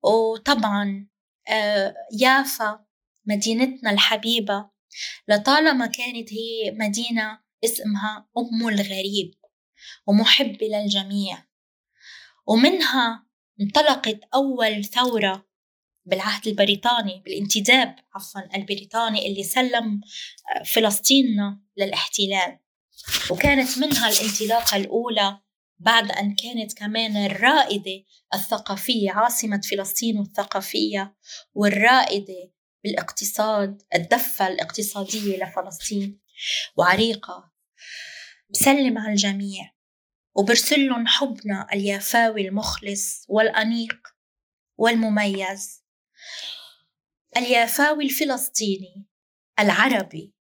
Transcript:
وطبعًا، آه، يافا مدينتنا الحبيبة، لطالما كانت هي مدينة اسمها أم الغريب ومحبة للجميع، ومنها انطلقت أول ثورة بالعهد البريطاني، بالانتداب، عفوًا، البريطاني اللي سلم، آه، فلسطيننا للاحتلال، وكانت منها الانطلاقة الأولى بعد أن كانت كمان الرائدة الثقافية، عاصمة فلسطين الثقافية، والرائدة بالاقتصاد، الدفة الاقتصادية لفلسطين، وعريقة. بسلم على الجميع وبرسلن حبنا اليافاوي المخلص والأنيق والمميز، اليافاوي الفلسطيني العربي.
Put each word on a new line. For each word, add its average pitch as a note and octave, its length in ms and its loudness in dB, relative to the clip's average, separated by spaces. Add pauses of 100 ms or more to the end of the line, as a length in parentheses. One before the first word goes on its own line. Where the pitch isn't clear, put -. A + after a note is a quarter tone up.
وطبعًا، G#3+ 1040 0 (400)
آه، G#3 460 0 (260)
يافا C4 680 2 (400)
مدينتنا A3+ 640 0
الحبيبة، G#3 800 0 (580)
لطالما C4 580 4
كانت A#3 460 -8
هي A3+ 380 -6
مدينة A3 720 -4 (240)
اسمها G#3+ 640 -2 (100)
أم A#3 300 -2
الغريب G3 680 -2 (720)
ومحبة G#3+ 600 4
للجميع، G3+ 760 -4 (1000)
ومنها B3 800 2 (340)
انطلقت A#3+ 600 2 (140)
أول A#3 500 2
ثورة G#3 600 0 (600)
بالعهد G3 400 -2
البريطاني، G3+ 760 0
بالانتداب، G#3+ 720 2 (180)
عفوًا، G3 420 -10
البريطاني G#3 680 -4
اللي G3 160 -6
سلم، A#3 580 0 (560)
آه، - 60 -6
فلسطيننا G#3+ 1000 2 (160)
للاحتلال، G3 840 -2 (720)
وكانت C4 480 2
منها C4+ 300 2
الانطلاقة G#3+ 680 0
الأولى G3+ 640 0 (380)
بعد A3 320 4
أن G3+ 240 -2
كانت A#3 440 -6
كمان G#3+ 380 -4
الرائدة G3+ 880 2 (300)
الثقافية، G3+ 760 -2
عاصمة G#3 500 0 (100)
فلسطين G#3 500 -2
الثقافية، G3+ 960 -4 (380)
والرائدة G3+ 1000 2 (320)
بالاقتصاد، G3+ 1000 -2 (120)
الدفة G3 540 0
الاقتصادية G3+ 960 -4
لفلسطين، G3 760 -6 (560)
وعريقة. F#3+ 760 0 (960)
بسلم C4 480 4
على G#3+ 120 -4
الجميع G3 600 -2 (640)
وبرسلن A#3+ 760 2
حبنا G#3+ 640 -2
اليافاوي G3+ 760 0
المخلص G3+ 800 -6
والأنيق A3 800 0 (680)
والمميز، G#3 1080 0 (1500)
اليافاوي B3 680 2
الفلسطيني A3 1040 -4 (520)
العربي. G3+ 760 2 (120)